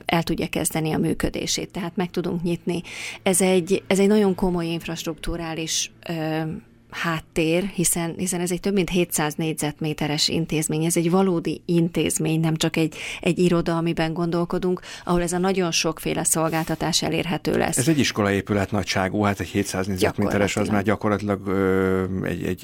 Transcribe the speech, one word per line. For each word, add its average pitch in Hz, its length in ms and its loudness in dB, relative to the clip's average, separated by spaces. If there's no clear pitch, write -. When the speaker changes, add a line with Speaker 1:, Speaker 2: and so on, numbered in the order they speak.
Speaker 1:
el 170 180 2
tudja 160 260 -2
kezdeni 160 440 -2
a - 60 0
működését, - 720 -2
tehát 175 260 -6
meg 175 140 -2
tudunk 175 320 -4
nyitni. 175 400 -2
Ez 190 180 2
egy, 185 460 4
ez 196 120 2
egy 196 100 6
nagyon 202 260 6
komoly 180 320 0
infrastrukturális, 165 1200 -6
ö, 156 320 -2
háttér, 165 720 0
hiszen, 170 520 -2
hiszen 180 240 -2
ez 175 100 -2
egy 175 100 -2
több 202 140 0
mint 180 140 2
hétszáz 170 460 0
négyzetméteres 151 960 -2
intézmény. 160 560 0
Ez 165 120 2
egy 170 140 2
valódi 175 540 2
intézmény, 165 760 2
nem 160 160 2
csak 160 200 0
egy, 160 200 0
egy - 180 0
iroda, 170 380 4
amiben 165 360 0
gondolkodunk, 175 680 0
ahol 175 180 2
ez 175 100 -2
a 180 60 -2
nagyon 185 320 0
sokféle 160 540 -2
szolgáltatás 160 800 0
elérhető 160 540 -2
lesz. 156 200 0
Speaker 2:
Ez 131 120 2
egy 156 100 4
iskolaépület 101 720 2
nagyságú, 95 520 0
hát 101 180 2
egy 87 80 -6
hétszáz 98 380 0
négyzetméteres, 98 680 0
az 101 120 0
Speaker 1:
Gyakorlatilag. 101 40 0
Speaker 2:
már 104 100 2
gyakorlatilag, 101 640 0
ö, 95 800 2
egy, 90 200 -4
egy, 90 200 -4